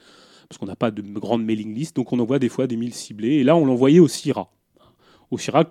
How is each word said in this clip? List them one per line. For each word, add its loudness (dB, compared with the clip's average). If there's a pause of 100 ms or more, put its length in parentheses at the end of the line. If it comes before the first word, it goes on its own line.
(480)
parce -20
qu'on -12
n'a -12
pas -2
de -10
grande -4
mailing -6
list, -8
donc -4
on 0
envoie 0
des -2
fois -4
des -6
mails -6
ciblés. -4
Et 2
là, 4
on 4
l'envoyait 4
au 10
cira, -8 (800)
au -4
cira 2